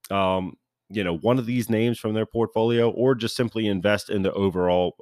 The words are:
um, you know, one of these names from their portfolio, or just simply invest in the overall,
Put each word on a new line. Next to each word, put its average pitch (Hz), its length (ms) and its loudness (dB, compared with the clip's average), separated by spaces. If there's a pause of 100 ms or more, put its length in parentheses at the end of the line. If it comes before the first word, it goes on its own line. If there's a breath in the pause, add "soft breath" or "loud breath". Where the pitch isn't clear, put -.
(120)
um, 92 440 0 (340)
you 101 140 -4
know, 87 140 -2
one 113 200 2
of 120 80 -2
these 120 240 -2
names 113 300 0
from 107 140 -4
their 110 120 -2
portfolio, 117 640 0
or 131 240 2
just 113 200 -4
simply 113 320 -2
invest 101 420 0
in 101 120 -2
the 95 100 0
overall, 90 720 0